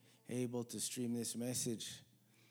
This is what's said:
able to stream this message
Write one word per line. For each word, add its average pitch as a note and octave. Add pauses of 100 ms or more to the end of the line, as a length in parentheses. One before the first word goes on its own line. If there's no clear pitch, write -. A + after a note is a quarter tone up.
(280)
able A#2+
to A2+
stream A#2+
this A#2
message A#2+ (580)